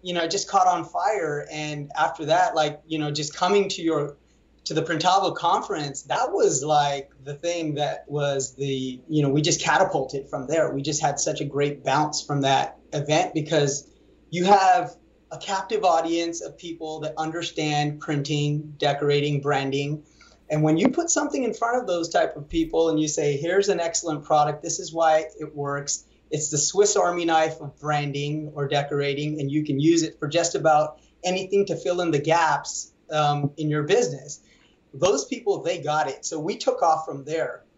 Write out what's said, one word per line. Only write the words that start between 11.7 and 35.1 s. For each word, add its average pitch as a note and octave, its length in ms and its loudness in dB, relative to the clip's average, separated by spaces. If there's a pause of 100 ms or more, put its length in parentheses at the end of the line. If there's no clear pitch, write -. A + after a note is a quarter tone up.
bounce D3+ 380 0
from C#3+ 180 -2
that C3+ 380 2 (160)
event D3+ 400 0
because D3 520 0 (440)
you F3 160 -2
have F#3 500 6 (360)
a - 60 -14
captive F#3+ 460 -4
audience E3 560 2
of D3+ 160 -12
people D#3+ 440 -10
that D#3 180 -6
understand D3+ 840 -2
printing, D3 800 -2
decorating, C#3+ 640 0
branding. C#3+ 600 -2 (460)
And D3+ 140 0
when D#3 140 4
you G3+ 140 4
put E4+ 200 -2
something C#4+ 320 -2
in A3 100 -2
front A#3+ 280 0
of B3 80 -8
those E3+ 200 -2
type - 280 0
of D3 120 -14
people E3 420 2
and D#3 100 2
you D#3 80 0
say, D3 280 0
"Here's F#3 320 0
an F3 120 2
excellent E3 420 -4
product, D3+ 400 2
this E3 160 -6
is E3 140 -10
why D#3+ 340 4 (140)
it D3+ 160 -12
works. C#3+ 480 -6 (260)
It's D3 200 -4
the D3+ 80 -2
Swiss G3+ 360 2
Army F3 300 2
knife D#3+ 360 2
of C#3+ 200 -14
branding D3 720 -4
or C#3+ 140 -2
decorating, C#3+ 720 -2
and C#3 100 -2
you D3+ 140 0
can C#3 160 0
use E3 240 4
it - 160 -8
for D3+ 80 -4
just E3 260 0
about D#3 460 2 (240)
anything F#3+ 420 0
to E3+ 100 -2
fill F3 240 -2
in E3+ 120 0
the C#3+ 80 2
gaps, D#3+ 720 0 (180)
um, D3 460 0
in D#3 120 -2
your D3+ 140 0
business." D#3+ 560 0 (560)
Those F#3+ 300 2